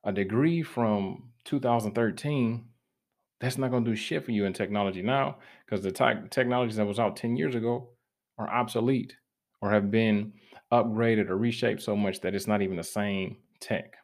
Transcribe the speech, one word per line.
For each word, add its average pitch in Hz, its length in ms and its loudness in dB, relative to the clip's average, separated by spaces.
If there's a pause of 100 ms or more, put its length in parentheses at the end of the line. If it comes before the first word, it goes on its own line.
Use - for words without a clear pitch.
A 101 80 -2
degree 127 500 2
from 107 680 -2 (100)
two 143 160 -2
thousand 117 340 2
thirteen, 117 760 -2 (720)
that's 123 180 -2
not 131 120 0
gonna 120 160 2
do 113 100 2
shit - 280 -4
for 123 80 -6
you 104 140 2
in 95 80 -2
technology 98 500 -2
now, 139 340 0 (300)
'cause 98 160 -4
the 92 80 -2
tech-, 117 400 2
technologies 123 460 0
that 104 100 2
was 101 120 -2
out 104 160 2
ten 117 200 -2
years 147 180 -2
ago 120 360 -4 (500)
are 110 100 -6
obsolete 120 680 0 (460)
or 104 80 -2
have 101 220 4
been 107 420 2 (380)
upgraded 113 580 4
or 95 80 0
reshaped 113 440 0
so 104 140 -2
much 101 260 0
that 92 120 -2
it's 98 140 -4
not 104 140 2
even 95 160 -2
the 82 60 -6
same 98 540 -4 (220)
tech - 440 -6